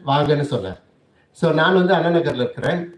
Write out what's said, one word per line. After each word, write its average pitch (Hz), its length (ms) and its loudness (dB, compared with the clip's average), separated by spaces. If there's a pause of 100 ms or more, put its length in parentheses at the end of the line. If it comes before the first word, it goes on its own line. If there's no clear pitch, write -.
வாங்கன்னு" 143 340 0
சொன்னேன். 98 360 -6 (540)
So, 165 220 0
நான் 165 220 2
வந்து 185 200 4
அண்ணா 170 240 2
நகர்ல 139 160 -2
இருக்கிறேன். 147 640 -4